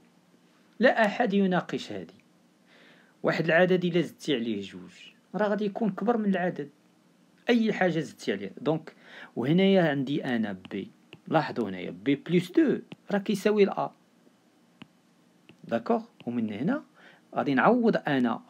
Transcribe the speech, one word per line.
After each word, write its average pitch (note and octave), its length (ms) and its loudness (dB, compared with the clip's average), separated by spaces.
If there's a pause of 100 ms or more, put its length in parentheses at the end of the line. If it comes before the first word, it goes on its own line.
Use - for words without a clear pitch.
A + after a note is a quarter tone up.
(800)
لا A3+ 280 4
أحد G3+ 280 0
يناقش F3+ 580 0
هادي. F2+ 220 -12 (1080)
واحد D#3+ 220 0
العدد F3 400 4
إلا F3 160 0
زدتي C#3+ 340 -4
عليه A2+ 260 -2
جوج، F2+ 520 -16 (220)
راه G3+ 140 0
غادي G#3 160 -2
يكون G3+ 260 -2
كبر G#3 260 -2
من G#3 140 0
العدد. F3 400 -2 (760)
أي A3+ 240 2
حاجة E3 280 0
زدتي B2 320 -6
عليه. G2 280 -8
دونك، D#3 340 -2 (420)
وهنايا E3+ 540 4
عندي C#3 340 -2
أنا A2+ 280 -2 (180)
بي. F#2+ 200 -8 (380)
لاحظوا B2+ 400 -2
هنايا F2+ 220 -8
بي F#2 240 -2
بلس F3 380 0
دو C4+ 260 2 (320)
راه G3+ 80 0
كيساوي G#3+ 440 0
الأ. D3 300 0 (1700)
داكوغ؟ A3+ 400 -2 (220)
ومن A#2 260 -4
هنا F#3 320 -2 (500)
غادي C3 200 0
نعوض A3 420 4
أنا B2 540 0